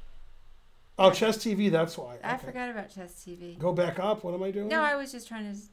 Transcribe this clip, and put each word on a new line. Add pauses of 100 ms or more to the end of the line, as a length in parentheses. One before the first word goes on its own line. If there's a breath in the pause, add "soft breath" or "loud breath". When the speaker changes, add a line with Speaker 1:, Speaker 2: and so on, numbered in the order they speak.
(1000)
Speaker 1:
Oh,
Chess
T
V,
that's
why.
Speaker 2:
I
Speaker 1:
Okay.
Speaker 2:
forgot
about
Chess
T
V.
Speaker 1:
Go
back
up.
What
am
I
doing?
Speaker 2:
No,
I
was
just
trying
to (140)